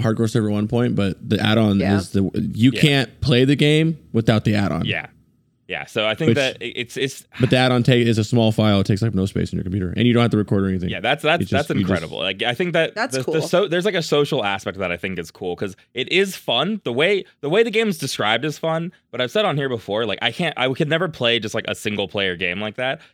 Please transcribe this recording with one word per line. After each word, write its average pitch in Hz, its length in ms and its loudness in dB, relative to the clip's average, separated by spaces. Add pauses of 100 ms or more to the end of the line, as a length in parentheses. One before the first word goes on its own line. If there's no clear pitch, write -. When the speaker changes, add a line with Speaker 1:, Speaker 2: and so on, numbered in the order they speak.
Speaker 1:
hardcore 113 300 2
server 110 180 2
at 104 40 0
one 104 160 0
point, 120 280 0
but 98 320 -2
the 104 120 4
add-on 107 380 4
Speaker 2:
Yeah. 98 200 2
Speaker 1:
is 92 140 -6
the, 98 100 2 (320)
you 120 180 6
Speaker 3:
Yeah. - 80 -2
Speaker 1:
can't 143 400 2
play 131 240 4
the 139 120 4
game 151 420 2 (160)
without 113 320 2
the 110 80 2
add-on. 98 320 -2
Speaker 3:
Yeah. 90 220 -4 (600)
Yeah, 73 180 -8
so 110 200 -2
I 110 80 0
think 160 160 2
Speaker 1:
Which - 60 6
Speaker 3:
that 131 240 0
it, 117 160 -8
it's, 120 220 -8
it's - 280 -6 (140)
Speaker 1:
But 120 80 4
the 127 80 4
add-on 127 260 4
take 120 240 4
is 113 120 2
a 110 60 2
small 113 280 2
file. 107 280 4
It 95 60 0
takes 101 160 2
up 113 120 0
no 95 100 2
space 90 280 -4
in 90 40 -4
your 82 60 -4
computer, 90 340 -4
and 117 100 2
you 120 60 4
don't 117 80 4
have 117 120 2
to 107 40 2
record 101 280 2
or 98 40 0
anything. 90 220 -2
Speaker 3:
Yeah, 92 100 -6
that's, 131 220 0
that's, 160 180 2
Speaker 1:
It 95 60 -4
just, 147 220 -2
Speaker 3:
that's - 20 -2
Speaker 1:
you - 60 0 (100)
just 90 40 0
Speaker 3:
incredible. 82 280 -2
Like, 95 240 -4
I 120 100 -2
think 175 220 -2
that 165 200 0
Speaker 2:
That's 208 220 -4
Speaker 3:
the, 131 80 -4
Speaker 2:
cool. 156 100 -4
Speaker 3:
the 156 80 2
so, 180 260 0
there's, 175 180 -2
like, 202 80 -2
a 170 80 -2
social 147 420 0
aspect 98 340 -4
that 90 140 -2
I 85 60 -6
think 95 200 -6
is 82 120 -8
cool 87 260 -8
'cause 101 180 -8 (200)
it 123 180 -4
is 190 240 0
fun. 160 480 -2
The 127 80 -4
way, 175 320 0 (160)
the 139 80 -6
way 196 140 2
the 233 80 0
game's 208 260 -2
described 117 480 -2
is 151 140 -4
fun, 165 340 -4 (180)
but 123 120 -4
I've 123 80 -4
said 208 160 0
on 151 100 0
here 139 140 -2
before, 110 340 -2
like, 101 160 -2
I 120 100 0
can't, 160 280 -4
I 131 160 0
could 147 160 0
never 165 180 0
play 117 300 0
just, 107 160 -6
like, 110 140 -2
a 104 60 -4
single 104 320 -4
player 95 300 -2
game 90 240 -4
like 107 140 -6
that, 131 260 -4 (140)